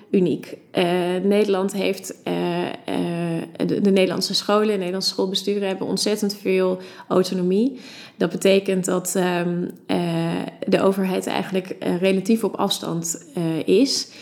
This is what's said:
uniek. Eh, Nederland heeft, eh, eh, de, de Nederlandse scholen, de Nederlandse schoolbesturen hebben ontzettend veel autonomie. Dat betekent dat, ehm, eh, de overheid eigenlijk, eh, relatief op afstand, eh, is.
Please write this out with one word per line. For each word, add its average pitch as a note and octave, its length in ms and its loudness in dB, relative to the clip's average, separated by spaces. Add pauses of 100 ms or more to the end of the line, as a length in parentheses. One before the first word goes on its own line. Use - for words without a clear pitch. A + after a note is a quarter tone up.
(100)
uniek. F3+ 460 2 (140)
Eh, F#3 140 0 (380)
Nederland G3 500 2
heeft, F#3+ 500 -4
eh, F3 440 -2
eh, E3+ 760 -4 (240)
de, F3 140 0
de G3+ 100 4
Nederlandse F#3+ 440 2
scholen, G#3 320 2
de A3 100 2
Nederlandse F#3+ 340 -4
schoolbesturen G3 580 -2
hebben F#3+ 180 -4
ontzettend G3+ 540 0
veel F#3 380 2 (300)
autonomie. F#3 720 2 (380)
Dat F3 140 0
betekent F#3+ 540 2
dat, F3+ 320 -2
ehm, F3 480 0 (220)
eh, F#3 100 0 (720)
de F#3+ 160 2
overheid F#3+ 440 0
eigenlijk, F#3 440 -2
eh, F3+ 300 -2
relatief F#3+ 440 2
op F#3 100 -2
afstand, - 720 -4 (100)
eh, D#3+ 320 -2 (140)
is. - 280 0 (140)